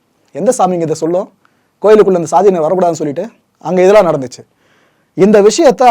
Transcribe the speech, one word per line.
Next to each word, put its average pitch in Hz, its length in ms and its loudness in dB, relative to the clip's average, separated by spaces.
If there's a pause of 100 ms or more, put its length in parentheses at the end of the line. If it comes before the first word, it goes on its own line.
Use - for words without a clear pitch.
(400)
எந்த 196 180 0
சாமிங்க 180 300 -2
இதை 151 160 -6
சொல்லும்? 180 240 -4 (560)
கோயிலுக்குள்ள 196 380 2
அந்த 156 120 -8
சாதியினர் 180 320 0
வரக்கூடாதுன்னு 170 360 -2
சொல்லிட்டு 147 220 -8 (460)
அங்க 180 160 -2
இதெல்லாம் 202 240 4
நடந்துச்சு. 135 320 -8 (840)
இந்த 214 120 4 (100)
விஷயத்த 254 440 2